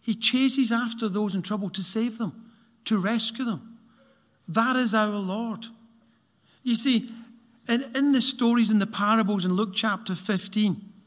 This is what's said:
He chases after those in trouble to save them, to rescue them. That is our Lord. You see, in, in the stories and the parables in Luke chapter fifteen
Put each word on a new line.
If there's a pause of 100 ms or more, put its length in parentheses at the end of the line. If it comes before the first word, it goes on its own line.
He
chases
after
those
in
trouble
to
save
them, (360)
to
rescue
them. (680)
That
is
our
Lord. (960)
You
see, (580)
in, (120)
in
the
stories
and
the
parables
in
Luke
chapter
fifteen (140)